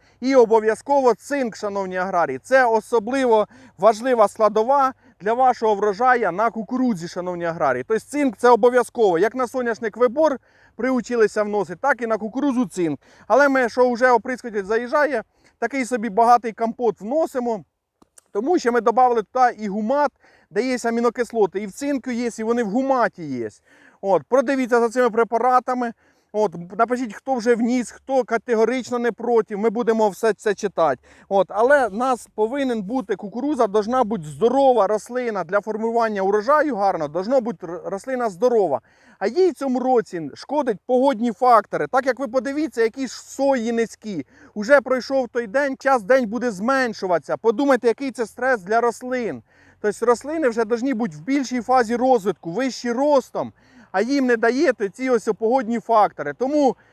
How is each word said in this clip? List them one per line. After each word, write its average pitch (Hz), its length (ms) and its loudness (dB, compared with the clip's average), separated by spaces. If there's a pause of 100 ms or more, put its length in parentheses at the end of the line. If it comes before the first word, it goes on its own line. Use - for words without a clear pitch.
(200)
і 262 140 0
обов'язково 226 800 4
цинк, 262 420 -4
шановні 196 400 -6
аграрії. 175 420 -2
Це 262 260 2
особливо 226 840 2 (300)
важлива 220 500 4
складова 233 640 2 (280)
для 202 120 -2
вашого 240 420 2
врожаю 208 580 2
на 214 180 0
кукурудзі, 226 580 -4
шановні 175 360 -8
аграрії. 151 440 -2
Тобто 220 180 -2
цинк — 269 320 -2
це 240 100 4
обов'язково. 233 720 2
Як 214 160 0
на 262 120 -2
соняшник 233 500 -6
вибор 254 420 2 (380)
приучилися 233 680 0
вносити, 202 400 -4
так 262 200 0
і 233 40 -4
на 220 120 -2
кукурузу 240 480 -2
цинк. 160 340 -4 (260)
Але 269 220 4
ми, 262 200 2
що 254 220 2
вже 247 200 2
оприскуватель 233 540 0
заїжджає, 240 580 0 (360)
такий 262 260 -4
собі 233 240 -4
багатий 233 440 4
компот 226 480 -4
вносимо. 240 640 -4 (680)
Тому 285 260 0
що 233 140 0
ми 240 80 0
добавили 240 420 2
туди 247 360 0
і 214 100 -6
гумат, 226 420 0 (400)
де 190 120 -2
є 254 220 -2
амінокислоти, 233 760 0
і 214 60 -6
в 190 60 -12
цинку 277 380 -4
є, 240 280 -4
і 220 40 -8
вони 233 200 0
в 202 80 -4
гуматі 240 540 0
є. 123 240 -6 (520)
От, 185 280 2
продивіться 254 520 2
за 233 80 2
цими 247 220 0
препаратами. 240 840 0 (420)
От, 214 180 0 (260)
напишіть, 233 360 -2
хто - 200 -6
вже 240 200 0
вніс, 233 360 -2
хто 262 340 -2
категорично 233 720 -2
не 240 140 -2
проти, 226 440 -2
ми 220 140 -2
будемо 220 380 0
все 208 240 0
це - 220 -2
читати. 160 480 -2 (260)
От, 196 220 2
але 240 380 4
в 185 60 -8
нас 254 400 -2
повинен 233 480 -2
бути 220 340 -4
кукуруза, 240 500 -2
должна 214 380 0
бути 202 200 -4
здорова 233 640 2
рослина 214 580 -4
для 185 160 -2
формування 220 640 -2
урожаю 226 540 2
гарно, 180 320 0
должна 190 320 0
бути 214 260 -6
р-, 170 180 -10
рослина 226 460 -6
здорова. 185 500 2 (380)
А 196 80 -4
їй 339 240 2
в 262 40 -4
цьому 254 260 -2
році 208 540 0
шкодять 254 420 -4 (100)
погодні 247 460 2
фактори. 202 540 2
Так 262 200 0
як 247 120 -2
ви 262 100 -6
подивіться, 262 540 -4
які 240 240 -2
ж - 80 -12
сої 262 580 -2
низькі. 214 540 -4 (280)
Уже 233 260 4
пройшов 254 480 -2
той 240 180 -4
день, 269 320 -2
час 269 240 2
день 247 240 2
буде 233 240 -4
зменшуватися. 196 840 -2
Подумайте, 240 500 2
який 254 240 0
це 226 160 -6
стрес 247 340 -2
для 214 200 0
рослин. 240 640 -4 (380)
Тобто 208 260 -4
рослини 269 420 0
вже 226 160 0
повинні 240 300 -2
бути 214 220 -4
в 151 40 -16
більшій 254 400 -2
фазі 240 360 2
розвитку, 220 540 0
вищі 240 420 -4
ростом, 247 600 0 (400)
а 185 80 0
їм 262 260 0
не 247 100 2
даєте 240 520 0
ці 262 220 -6
ось 240 180 0 (100)
погодні 233 420 -2
фактори. 175 520 0
Тому 262 440 0 (160)